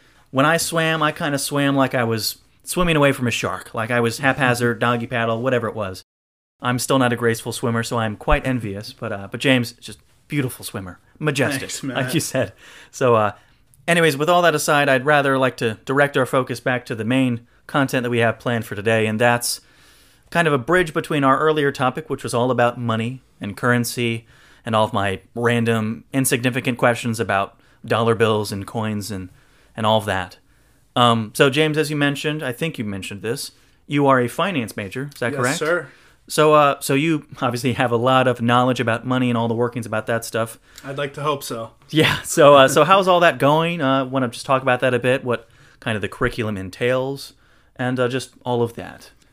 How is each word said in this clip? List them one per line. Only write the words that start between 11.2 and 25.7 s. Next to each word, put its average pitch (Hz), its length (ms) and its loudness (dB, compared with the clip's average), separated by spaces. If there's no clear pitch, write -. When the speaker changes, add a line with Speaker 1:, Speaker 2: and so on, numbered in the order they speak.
Speaker 2:
Thanks, - 220 -10
Matt. 131 140 -6
Speaker 1:
like 127 160 -2
you 160 60 0
said. 131 340 -4
So, 123 240 2
uh, 104 160 2
anyways, 165 300 2
with 151 120 0
all 180 140 4
that 165 120 4
aside, 147 340 2
I'd 131 160 2
rather 139 320 4
like 127 200 0
to 110 180 0
direct 139 320 2
our 131 80 2
focus 123 340 -2
back 127 280 -2
to 127 80 -6
the 110 100 -6
main 127 420 0
content 135 360 0
that 120 60 -2
we 120 100 0
have 113 200 2
planned 120 260 -2
for 104 100 -12
today, 110 320 2
and 110 120 -2
that's 120 420 0
kind 170 180 0
of 147 60 4
a 143 60 2
bridge 160 340 0
between 151 300 -2
our 135 160 4
earlier 151 320 2
topic, 135 380 -4
which 139 140 -6
was 120 100 -6
all 123 180 0
about 120 280 0
money 117 420 -4
and 101 160 -8
currency 120 680 -2
and 113 100 0
all 110 100 4
of 107 80 -2
my 98 280 -2
random, 117 720 0